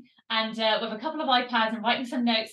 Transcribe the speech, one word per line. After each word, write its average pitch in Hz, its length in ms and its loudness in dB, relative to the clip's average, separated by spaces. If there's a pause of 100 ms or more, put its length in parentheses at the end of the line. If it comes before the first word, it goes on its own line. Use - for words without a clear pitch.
(320)
and, 220 280 -2
uh, 220 220 2
with 226 100 -4
a 214 60 -8
couple 311 240 -6
of 294 60 -2
iPads 233 460 2
and 220 100 -6
writing 233 220 0
some 247 200 -2
notes, 220 280 0